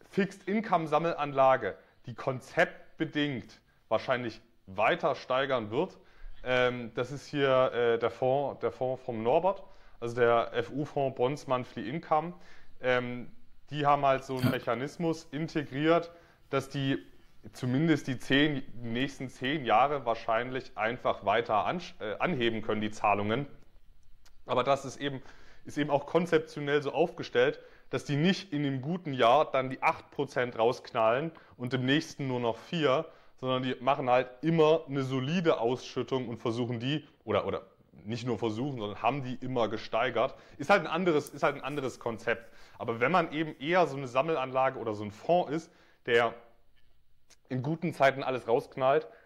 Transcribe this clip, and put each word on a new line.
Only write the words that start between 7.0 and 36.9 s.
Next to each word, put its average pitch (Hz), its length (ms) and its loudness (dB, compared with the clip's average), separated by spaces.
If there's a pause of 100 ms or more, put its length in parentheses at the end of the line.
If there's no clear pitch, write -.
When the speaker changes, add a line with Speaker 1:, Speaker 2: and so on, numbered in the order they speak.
Speaker 1:
ist 143 160 -12
hier, 131 460 4
äh, 117 260 2
der 117 120 0
Fonds, 131 500 -2
der 117 100 0
Fonds 127 320 -6
vom 113 200 -6
Norbert, 165 380 2 (380)
also 120 160 -6
der 117 380 4
F-U-Fonds 139 640 -2
Bonds 135 300 -2
Monthly 123 420 -2
Income. 160 440 -2 (460)
Ähm, 123 500 0 (420)
die 143 140 -2
haben 143 200 4
halt 135 180 4
so 131 120 -6
einen 127 100 -2
Speaker 2:
Ja. 131 60 4
Speaker 1:
Mechanismus 139 800 -4
integriert, 156 840 0 (360)
dass 135 200 -2
die 135 280 0 (560)
zumindest 147 540 2
die 127 120 -4
zehn, 147 360 4
die 120 320 -8
nächsten 127 420 -4
zehn 139 340 -4
Jahre 123 420 4
wahrscheinlich 120 720 -2
einfach 113 500 -2
weiter 107 400 2
ansch-, 160 340 -4
äh, 104 200 -6
anheben 120 420 0
können, 104 200 -2
die 107 100 -2
Zahlungen. 107 540 0 (1000)
Aber 123 180 0
das 135 220 2
ist 123 120 -10
eben, 135 240 -6 (420)
ist 127 140 -10
eben 147 120 0
auch 143 160 2
konzeptionell 156 760 0
so 139 100 -4
aufgestellt, 143 680 0 (300)
dass 131 140 -4
die 143 140 0
nicht 180 340 2
in 147 120 -2
dem 135 180 -2
guten 156 320 -6
Jahr 127 360 6
dann 131 200 0
die 131 120 -8
acht - 300 -2
Prozent 123 480 -2
rausknallen 120 720 2 (240)
und 123 180 -6
im 127 120 0
nächsten 143 420 0
nur 123 140 -2
noch 117 160 0
vier, 151 480 0 (340)
sondern 127 240 -2
die 127 160 -2
machen 131 300 0
halt 127 180 4 (140)
immer 160 460 4
eine 139 160 -2
solide 135 580 0
Ausschüttung 127 640 -2
und 113 140 -10
versuchen 120 400 -2
die, 143 260 -2 (160)